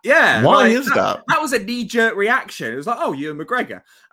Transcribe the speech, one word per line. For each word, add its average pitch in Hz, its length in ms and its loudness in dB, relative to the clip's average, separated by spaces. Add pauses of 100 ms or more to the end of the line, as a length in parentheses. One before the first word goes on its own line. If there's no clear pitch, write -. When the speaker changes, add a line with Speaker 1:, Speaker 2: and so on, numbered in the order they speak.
Speaker 1:
Yeah, 214 380 4
Speaker 2:
Why 175 220 6
Speaker 1:
like, 226 80 6
Speaker 2:
is 254 160 0
Speaker 1:
that, - 80 0
Speaker 2:
that? - 320 -2
Speaker 1:
that 311 140 0
was 294 100 -6
a 254 80 0
knee-jerk 226 560 -2
reaction. 202 560 -2
It 120 60 -8
was 147 100 -10
like, 233 140 -4
"Oh, 294 100 -2
Ewan 147 260 -8
McGregor." 151 440 -6 (320)